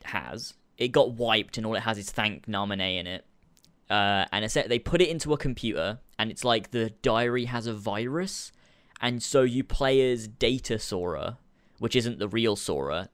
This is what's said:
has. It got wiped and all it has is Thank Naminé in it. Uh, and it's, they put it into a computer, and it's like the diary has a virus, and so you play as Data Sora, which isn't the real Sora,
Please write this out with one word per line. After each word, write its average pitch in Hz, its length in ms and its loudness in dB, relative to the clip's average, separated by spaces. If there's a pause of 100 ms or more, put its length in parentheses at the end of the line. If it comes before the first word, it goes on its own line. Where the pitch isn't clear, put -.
has. 78 500 -8 (220)
It 123 120 0
got 131 240 6
wiped 113 440 0
and 110 100 -4
all 110 80 -2
it 98 60 0
has 110 180 -2
is 98 120 -10
Thank 107 360 -2
Naminé 98 520 -2
in 87 80 -6
it. 90 180 -10 (640)
Uh, 101 420 4
and 104 120 0
it's, 110 100 -4
they 120 240 2
put 175 220 2
it 180 80 6
into 151 240 -2
a 143 60 0
computer, 110 600 -2 (200)
and 110 120 0
it's - 140 -12
like 113 280 2
the 113 180 0 (120)
diary 120 440 2
has 120 200 -6
a 117 60 -4
virus, 113 800 -4 (480)
and 120 220 -2
so 139 200 6
you 127 220 2
play 131 480 4
as 110 160 -4
Data 120 500 0
Sora, 90 600 -4 (400)
which 117 180 0
isn't 117 220 0
the 101 100 -2
real 110 260 2
Sora, 76 600 -4